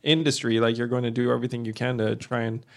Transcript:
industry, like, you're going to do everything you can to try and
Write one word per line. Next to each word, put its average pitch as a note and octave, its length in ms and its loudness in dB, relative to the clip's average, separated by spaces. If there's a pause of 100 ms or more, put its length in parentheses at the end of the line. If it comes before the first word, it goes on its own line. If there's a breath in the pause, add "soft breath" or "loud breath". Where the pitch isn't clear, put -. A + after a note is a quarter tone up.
industry, C#3 560 2
like, A2+ 180 2
you're A#2+ 80 0
going B2 160 0
to A#2+ 80 0
do A#2+ 220 0
everything A#2+ 320 -2
you A2 80 -6
can B2 260 -2
to A2 160 0
try A#2+ 280 -4
and A2+ 220 -4 (120)